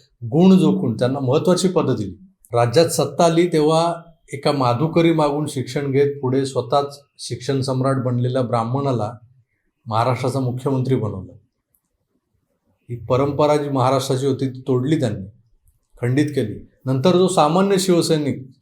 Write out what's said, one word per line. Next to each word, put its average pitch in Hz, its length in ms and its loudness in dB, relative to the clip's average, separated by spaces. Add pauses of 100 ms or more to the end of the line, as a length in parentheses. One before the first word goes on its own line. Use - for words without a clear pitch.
(260)
गुण 180 320 6
जोखून 139 380 2
त्यांना 123 240 -2
महत्त्वाची 160 480 2
पदं 147 280 0
दिली. 101 180 -6 (400)
राज्यात 120 340 4
सत्ता - 360 0
आली 170 240 4
तेव्हा 165 480 2 (380)
एका 147 180 -2
माधुकरी 156 600 2
मागून 151 320 0
शिक्षण 139 460 -6
घेत 143 300 0
पुढे 131 240 0
स्वतःच 143 540 -4 (180)
शिक्षण 131 440 -6
सम्राट 131 340 -2
बनलेल्या 123 460 -2
ब्राह्मणाला 117 720 -2 (720)
महाराष्ट्राचा 120 540 -2
मुख्यमंत्री 127 560 -2
बनवलं. 98 360 -6 (1600)
ही 120 60 -8
परंपरा 143 600 0
जी 143 120 -4
महाराष्ट्राची 131 560 0
होती 135 240 -2
ती - 180 -12
तोडली 139 320 0
त्यांनी, 101 260 -4 (760)
खंडित 127 240 2
केली. 104 420 -6 (180)
नंतर 135 320 2
जो 185 100 4
सामान्य 185 500 2
शिवसैनिक 160 760 0 (100)